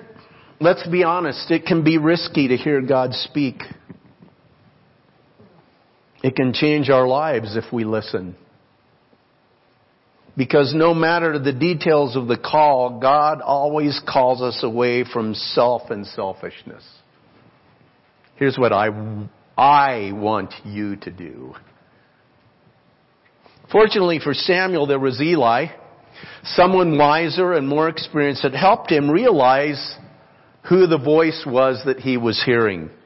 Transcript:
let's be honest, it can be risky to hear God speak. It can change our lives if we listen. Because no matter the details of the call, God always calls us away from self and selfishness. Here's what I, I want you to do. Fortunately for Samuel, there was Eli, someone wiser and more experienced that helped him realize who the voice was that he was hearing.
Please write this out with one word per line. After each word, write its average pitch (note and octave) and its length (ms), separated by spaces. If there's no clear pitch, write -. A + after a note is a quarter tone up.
let's F3+ 260
be F3 200
honest, E3 440
it E3 160
can E3 200
be D#3+ 120
risky D3+ 520
to B2 80
hear C#3+ 240
God B2+ 320
speak. - 500
It C3 140
can B2+ 160
change D3+ 380
our B2+ 180
lives B2+ 480
if A2+ 160
we A#2 140
listen. G#2 500
Because C3+ 400
no D#3+ 180
matter E3 460
the C3+ 140
details D3 640
of B2 100
the A#2+ 100
call, C3 600
God D3 400
always D3 680
calls B2+ 360
us A#2+ 200
away A#2+ 440
from A2 280
self A#2+ 560
and G2+ 160
selfishness. - 800
Here's C3+ 220
what A#2+ 160
I, G#2 160
I C3+ 540
want G2+ 420
you G#2 320
to F#2+ 140
do. F2 420
Fortunately F#3+ 500
for C#3+ 120
Samuel, F3+ 540
there C#3 120
was C3 220
Eli, D3 460
someone F3+ 540
wiser D#3+ 560
and C#3 140
more D3+ 200
experienced C#3+ 560
that C3+ 100
helped F#3+ 380
him C#3+ 180
realize D3 840
who F#3 180
the E3 120
voice D#3 500
was C3 380
that C3+ 140
he C3 180
was A#2 280
hearing. G#2 440